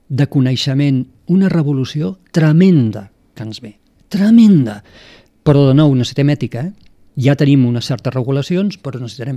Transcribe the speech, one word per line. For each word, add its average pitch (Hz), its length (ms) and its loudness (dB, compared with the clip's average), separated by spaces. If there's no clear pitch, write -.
de 139 240 -2
coneixement, 131 720 -2
una 190 240 2
revolució 151 640 -4
tremenda 156 760 2
que 113 80 -14
ens 110 180 -12
ve, 110 140 -20
tremenda. 196 720 4
Però, 143 240 4
de 131 80 4
nou, 147 240 4
necessitem 143 340 -2
ètica, 127 360 -8
eh? 208 40 -16
Ja 135 160 2
tenim 143 320 2
unes 120 240 -4
certes 127 240 -6
regulacions, 139 640 -4
però 120 220 -12
necessitarem 120 360 -10